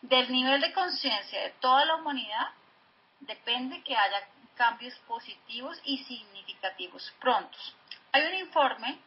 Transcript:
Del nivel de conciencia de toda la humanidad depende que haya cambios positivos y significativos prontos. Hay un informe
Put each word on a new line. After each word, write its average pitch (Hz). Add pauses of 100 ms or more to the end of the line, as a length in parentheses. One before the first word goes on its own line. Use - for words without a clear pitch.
Del 254
nivel 254
de 330
conciencia 240
de 190 (100)
toda 269
la 320
humanidad 262 (720)
depende 247
que 269
haya 202 (300)
cambios 233 (140)
positivos 240
y 269
significativos 196
prontos. - (360)
Hay 294
un 349
informe 285